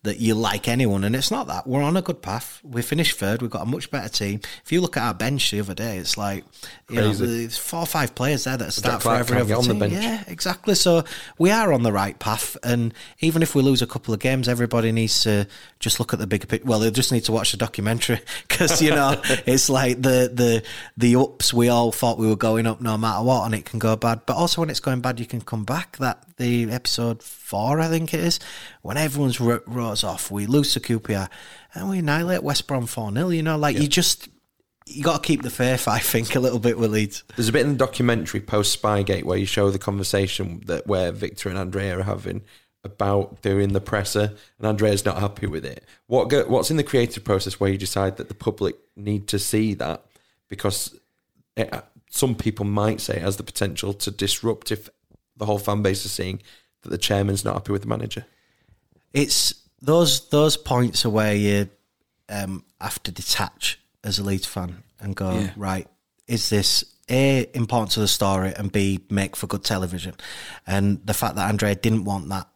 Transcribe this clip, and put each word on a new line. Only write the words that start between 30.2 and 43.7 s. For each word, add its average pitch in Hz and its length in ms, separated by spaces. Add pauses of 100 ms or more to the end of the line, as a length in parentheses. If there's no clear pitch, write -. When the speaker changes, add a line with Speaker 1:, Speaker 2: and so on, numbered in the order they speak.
Speaker 1:
we 101 160
lose 139 260
to 135 80
Q 113 200
P 107 140
R 95 140 (460)
and 185 160
we 190 80
annihilate 170 440
West 143 240
Brom 127 200
four 110 260
nil. 170 200
You 165 100
know, 156 160
like, 147 180
Speaker 2:
Yeah. 147 60
Speaker 1:
you 147 60
just, - 400 (580)
you 143 160
gotta 156 180
keep - 220
the 127 80
faith, 127 380
I 110 100
think, 113 360
a 135 60
little 123 180
bit 110 200
with 113 120
Leeds. 107 320 (140)
Speaker 2:
There's 113 120
a 113 40
bit 135 140
in 147 60
the 127 60
documentary 117 600
post - 400
Spygate 101 440
where 90 120
you 98 100
show 101 240
the 98 80
conversation 95 880
that, 85 200
where 92 260
Victor 101 380
and 92 80
Andrea 95 400
are 95 60
having 95 380 (420)
about 101 580
doing 101 320